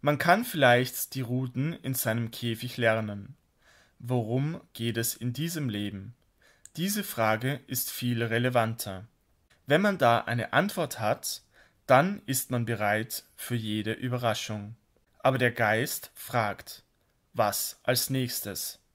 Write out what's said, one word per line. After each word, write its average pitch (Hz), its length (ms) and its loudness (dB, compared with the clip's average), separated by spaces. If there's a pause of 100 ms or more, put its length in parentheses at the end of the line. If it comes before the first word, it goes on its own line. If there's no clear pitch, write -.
Man 147 180 2
kann 190 260 4
vielleicht 131 720 4
die 131 60 -4
Routen 127 500 -2
in 135 200 -6
seinem 117 380 -2
Käfig 120 460 -6
lernen. 110 600 0 (640)
Worum 127 640 -2 (120)
geht 113 240 -4
es 113 200 -2
in 123 160 -4
diesem 151 360 -4
Leben? 104 460 -6 (640)
Diese 196 260 -2
Frage 113 640 0
ist - 240 -4
viel 120 320 -2
relevanter. 113 840 0 (580)
Wenn 147 140 4
man 202 180 2
da 117 220 6
eine 117 320 -2
Antwort 165 480 0
hat, - 420 -2 (440)
dann 165 400 6
ist 127 260 -2
man 117 120 0
bereit 107 600 0 (100)
für - 220 -4
jede 107 360 -2
Überraschung. 113 840 -4 (420)
Aber 131 180 2
der 123 140 4
Geist 113 640 0
fragt: - 720 -4 (480)
„Was - 500 0
als 123 260 0
nächstes? 123 680 -4 (160)